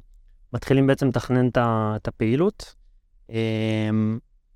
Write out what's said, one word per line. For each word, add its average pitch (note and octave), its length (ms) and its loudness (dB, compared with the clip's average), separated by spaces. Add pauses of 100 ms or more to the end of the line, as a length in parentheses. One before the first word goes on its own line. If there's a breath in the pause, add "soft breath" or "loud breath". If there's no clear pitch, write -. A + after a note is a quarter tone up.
(520)
מתחילים C3+ 340 2
בעצם C3+ 220 2
לתכנן B2 400 0
את A#2 80 -2
ה-, A2+ 400 0
את - 120 -6
הפעילות. C#3 680 -2 (560)
אה, A2 600 -2 (640)